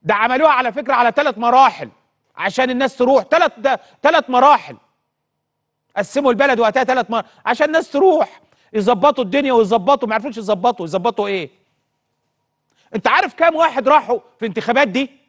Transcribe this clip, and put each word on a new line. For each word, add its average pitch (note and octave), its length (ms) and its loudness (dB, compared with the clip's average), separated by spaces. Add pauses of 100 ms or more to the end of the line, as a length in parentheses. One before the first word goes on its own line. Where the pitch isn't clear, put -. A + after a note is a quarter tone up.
ده G#3 120 -2
عملوها B3+ 380 2
على B3+ 220 0
فكرة C4 200 -4
على A#3+ 220 0
ثلاث C#4+ 220 -2
مراحل A#3+ 520 2 (460)
عشان G3+ 340 -2
الناس B3+ 280 -4
تروح. B3 260 2
ثلاث، E4 340 0
ده A#3+ 220 -2 (220)
ثلاث D#4 280 2
مراحل. B3 480 2 (1200)
قسموا B3+ 340 0
البلد B3+ 280 0
وقتها A#3 240 0
ثلاث B3 280 -2
مراحل A3+ 160 -4 (180)
عشان B3 220 0
الناس D#4+ 240 -2
تروح D#4 500 0 (320)
يظبطوا A#3 500 0
الدنيا C4 300 -2
ويظبطوا، A3+ 540 0
ما G#3+ 80 -4
عرفوش A3+ 220 -6
يظبطوا، G3+ 480 -4
يظبطوا G3 420 -4
إيه؟ F#3 220 -6 (1500)
أنت G#3+ 120 -2
عارف D#4+ 260 0
كام E4 220 0
واحد D4 320 0
راحوا B3+ 320 2 (200)
في A3+ 60 -6
انتخابات A3+ 420 0
دي؟ B3+ 240 -4 (180)